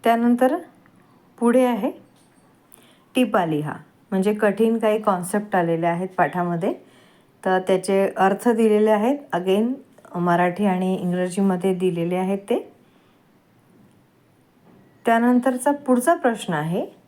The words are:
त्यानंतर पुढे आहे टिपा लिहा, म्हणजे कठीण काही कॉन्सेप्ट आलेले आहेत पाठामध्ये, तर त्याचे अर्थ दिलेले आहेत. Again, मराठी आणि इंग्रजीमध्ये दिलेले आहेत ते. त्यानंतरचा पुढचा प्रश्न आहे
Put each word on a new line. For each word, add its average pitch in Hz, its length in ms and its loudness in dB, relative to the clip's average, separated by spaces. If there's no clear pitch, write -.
त्यानंतर 240 540 2
पुढे 240 260 4
आहे 247 260 -2
टिपा 208 300 2
लिहा, 151 280 -4
म्हणजे 196 220 0
कठीण 214 440 0
काही 220 240 0
कॉन्सेप्ट 208 540 -2
आलेले 170 320 0
आहेत 175 300 -2
पाठामध्ये, 180 580 -2
तर 185 140 2
त्याचे 190 580 0
अर्थ 196 320 2
दिलेले 214 420 4
आहेत. 226 260 2
Again, 196 400 0
मराठी 175 480 0
आणि 185 300 0
इंग्रजीमध्ये 180 800 -2
दिलेले 175 420 -2
आहेत 190 220 -2
ते. - 340 -4
त्यानंतरचा 247 680 2
पुढचा 254 420 0
प्रश्न 233 400 -2
आहे 165 320 -2